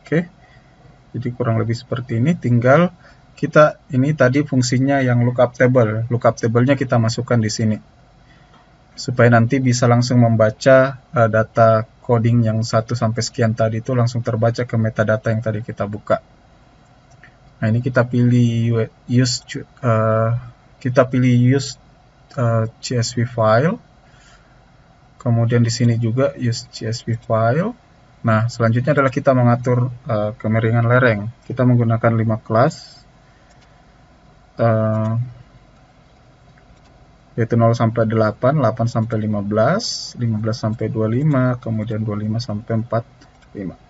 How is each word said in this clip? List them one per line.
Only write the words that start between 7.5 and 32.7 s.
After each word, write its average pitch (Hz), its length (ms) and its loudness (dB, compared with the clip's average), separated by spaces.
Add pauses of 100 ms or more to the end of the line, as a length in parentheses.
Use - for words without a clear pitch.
Supaya 120 400 0
nanti 117 240 2
bisa 123 320 0
langsung 120 320 2
membaca, 120 800 4 (160)
eh, 113 160 4
data 110 560 2 (160)
coding 117 400 2
yang 110 160 0
satu 113 320 -2
sampai 113 320 -2
sekian 113 320 -2
tadi 113 240 -2
itu 127 160 -4
langsung 120 240 0
terbaca 117 480 -2
ke - 80 -4
metadata 110 560 -2
yang 110 80 -2
tadi 110 240 -6
kita - 240 -8
buka. 104 320 -4 (1400)
Nah, 117 120 -2
ini 117 80 0
kita 123 240 0
pilih 120 800 2 (240)
use, 123 560 -2 (160)
eh, 110 500 0 (460)
kita 127 320 0
pilih 123 480 2
use, - 240 -6 (560)
eh, 113 320 0 (160)
C 123 160 -2
S - 160 -4
V 120 80 0
file. 120 560 2 (1400)
Kemudian 117 480 0
di 113 80 -2
sini 117 240 0
juga 120 400 -2
use 120 320 -6
C - 160 -14
S 110 160 -6
V 113 160 -6
file. 120 560 -2 (480)
Nah, 113 320 0
selanjutnya 120 400 0
adalah 139 160 2
kita 135 240 0
mengatur, 123 560 2 (160)
eh, 107 320 -4
kemiringan 113 480 0
lereng. 113 480 0 (160)
Kita 123 160 -2
menggunakan 117 560 2
lima 110 160 -2
kelas, - 640 -2 (1600)